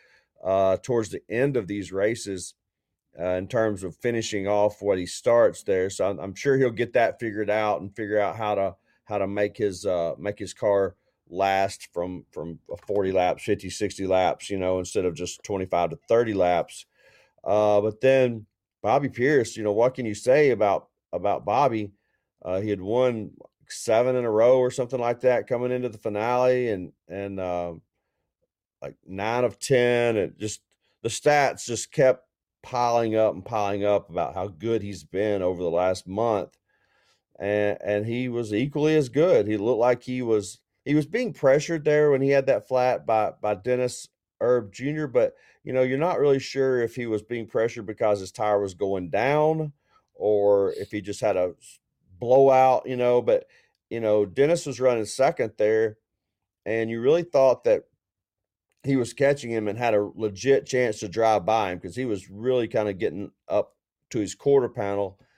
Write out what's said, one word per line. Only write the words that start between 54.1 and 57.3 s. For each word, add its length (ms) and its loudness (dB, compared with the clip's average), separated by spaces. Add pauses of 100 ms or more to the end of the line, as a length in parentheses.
Dennis 420 0
was 120 -8
running 260 2
second 520 -2
there, 400 2 (680)
and 240 -2
you 100 -6
really 220 4
thought 400 2